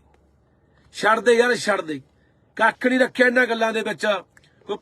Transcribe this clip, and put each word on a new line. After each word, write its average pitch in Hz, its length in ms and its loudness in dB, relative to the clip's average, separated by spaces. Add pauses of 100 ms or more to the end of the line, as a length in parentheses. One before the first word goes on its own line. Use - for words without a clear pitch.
(960)
ਛੱਡ 220 260 2
ਦੇ 233 140 4
ਯਾਰ, 240 220 0
ਛੱਡ 196 240 -2
ਦੇ, 151 200 -10 (560)
ਕੱਖ 220 300 0
ਨਹੀਂ 254 120 0
ਰੱਖਿਆ 254 280 2
ਇਹਨਾਂ 247 200 2
ਗੱਲਾਂ 226 260 -2
ਦੇ 220 100 -4
ਵਿੱਚ। 208 240 -6 (640)
ਕੋਈ 208 140 -6